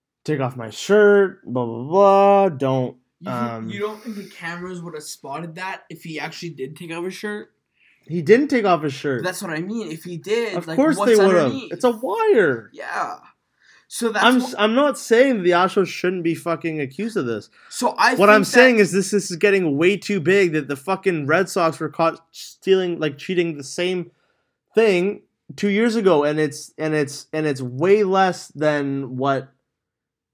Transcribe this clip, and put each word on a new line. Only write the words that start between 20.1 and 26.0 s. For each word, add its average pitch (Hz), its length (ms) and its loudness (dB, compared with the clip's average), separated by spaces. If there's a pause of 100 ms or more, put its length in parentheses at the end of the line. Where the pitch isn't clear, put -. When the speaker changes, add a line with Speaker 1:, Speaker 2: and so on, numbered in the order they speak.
Speaker 1:
big 180 320 2
that 147 160 -4
the 143 80 -6
fucking 185 500 -4
Red 175 220 0
Sox 165 280 -2
were 156 120 -6
caught 165 420 -4
stealing, 185 680 -2
like, 151 180 -4
cheating 170 400 -4
the 135 80 -14
same 180 460 -6 (600)
thing 202 500 2 (340)
two 208 100 -2
years 214 300 2
ago, 180 260 4